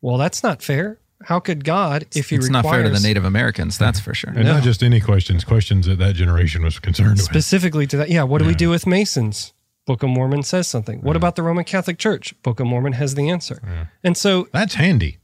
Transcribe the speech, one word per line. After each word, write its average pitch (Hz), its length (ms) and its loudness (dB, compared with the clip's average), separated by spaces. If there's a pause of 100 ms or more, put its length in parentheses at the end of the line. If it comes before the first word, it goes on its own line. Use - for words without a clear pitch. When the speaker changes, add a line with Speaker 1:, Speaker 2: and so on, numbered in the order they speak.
Speaker 1:
Well, 123 180 -2
that's 151 240 -2
not 190 200 -2
fair. 175 360 -4 (260)
How 175 160 0
could 156 240 -6
God, 156 500 -2
if 147 160 -2
he 147 60 0
Speaker 2:
It's 127 140 0
not 123 140 2
fair - 80 2
to 127 60 4
the 117 60 4
Speaker 1:
requires 101 200 2
Speaker 2:
Native 104 200 2
Americans, 95 540 0
that's 107 220 2
for 113 140 -8
sure. - 160 -8
Speaker 3:
And 110 160 0
not 160 120 4
Speaker 1:
No. - 20 2
Speaker 3:
just 123 220 2
any 120 180 4
questions, 98 440 2
questions 98 420 2
that 92 120 0
that 92 180 2
generation 85 460 2
was 80 160 -2
concerned 95 380 2
with. 98 80 2
Speaker 1:
Specifically 156 640 0
to 139 120 -2
that, 151 120 -2
yeah, 165 140 2
what 135 140 0
do 151 60 4
we 160 80 4
Speaker 3:
Yeah. 165 60 2
Speaker 1:
do 170 120 2
with 170 160 0
Masons? 180 680 -2 (340)
Book 127 160 -2
of 135 80 0
Mormon 131 320 0
says 180 240 -2
something. 117 340 -6
What 135 120 -2
Speaker 3:
Yeah. 165 60 0
Speaker 1:
about 175 180 0
the 175 60 -6
Roman 170 220 -2
Catholic 180 340 -4
Church? 190 440 -4
Book 120 180 -2
of 127 60 -2
Mormon 123 280 -2
has 135 200 -4
the 143 160 -2
answer. 170 340 -6
Speaker 3:
Yeah. 85 220 -8 (160)
Speaker 1:
And 175 140 2
so 185 360 0
Speaker 3:
That's 196 220 -2
handy. 143 500 2